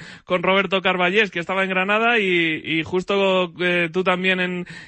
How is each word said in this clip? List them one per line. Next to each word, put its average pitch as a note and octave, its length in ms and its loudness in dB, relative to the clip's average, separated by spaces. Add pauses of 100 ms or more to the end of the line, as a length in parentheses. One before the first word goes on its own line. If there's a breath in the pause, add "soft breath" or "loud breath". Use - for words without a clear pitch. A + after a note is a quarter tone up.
(260 loud breath)
con F3+ 160 0
Roberto F#3+ 400 2
Carballés, F#3 480 2
que F3 80 -6
estaba F#3 240 -2
en F#3+ 80 -2
Granada, G#3 480 2
y, E3+ 440 0
y D#3+ 200 -2
justo, F#3 760 0
eh, F3 320 0
tú F#3 140 -2
también F#3 360 0
en, F3+ 260 -4 (220 loud breath)